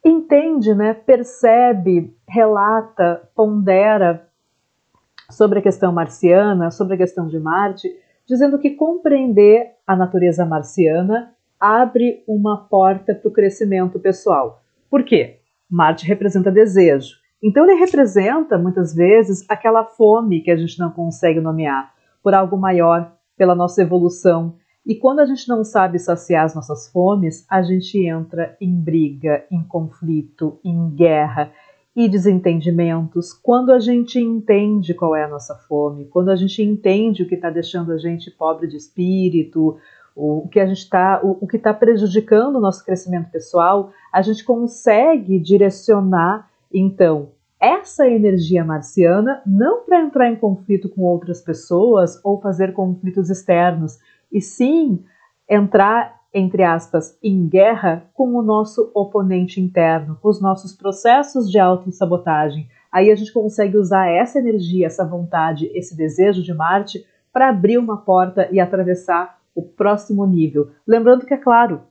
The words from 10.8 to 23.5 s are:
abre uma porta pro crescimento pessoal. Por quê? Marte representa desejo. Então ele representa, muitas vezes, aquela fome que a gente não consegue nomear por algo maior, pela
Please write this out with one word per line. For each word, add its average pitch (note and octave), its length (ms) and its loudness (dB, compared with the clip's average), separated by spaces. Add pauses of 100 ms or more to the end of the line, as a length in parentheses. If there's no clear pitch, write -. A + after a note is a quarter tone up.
abre A#3+ 680 0
uma G#3 300 -2
porta F#3+ 560 0
pro - 180 -4
crescimento F#3+ 680 -2
pessoal. F3 640 -2 (260)
Por C#4 140 2
quê? - 360 -2 (300)
Marte E3 360 0
representa G3 460 -2
desejo. F#3 680 4 (240)
Então G#3+ 220 2
ele F4+ 160 6
representa, C4 800 2
muitas F3 360 -2
vezes, F#3+ 540 2
aquela A3 360 0
fome G#3+ 580 2
que F3 100 -2
a E3+ 40 4
gente E3 240 -8
não E3+ 120 -4
consegue E3 480 -2
nomear D#3+ 540 -4 (300)
por G3 100 2
algo F#3+ 240 0
maior, F3 560 0 (240)
pela F3+ 180 4